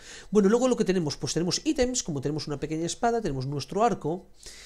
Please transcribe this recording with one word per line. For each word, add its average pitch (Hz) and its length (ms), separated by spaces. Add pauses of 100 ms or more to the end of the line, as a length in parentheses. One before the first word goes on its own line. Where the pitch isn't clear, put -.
(320)
Bueno, 196 160
luego 240 220
lo 240 80
que 214 80
tenemos, 175 320
pues - 160
tenemos 170 320
ítems, 254 380
como 143 180
tenemos 147 260
una 147 100
pequeña 156 280
espada, 233 360
tenemos 135 260
nuestro 147 360
arco, 180 440 (380)